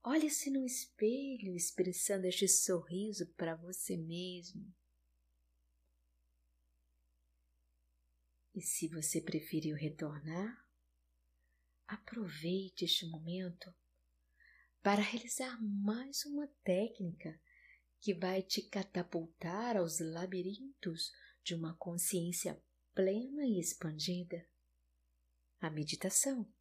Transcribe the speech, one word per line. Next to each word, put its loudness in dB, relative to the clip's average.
Olhe-se 4
no 2
espelho, 0
expressando 2
este 4
sorriso 4
para -2
você -4
mesmo. -6
E -6
se -2
você 0
preferiu -2
retornar, -4
aproveite -4
este 2
momento -6
para 6
realizar -2
mais 0
uma -2
técnica 0
que 2
vai 2
te 0
catapultar -2
aos 2
labirintos -4
de -4
uma -2
consciência -2
plena 2
e 6
expandida, -2
a 0
meditação. 2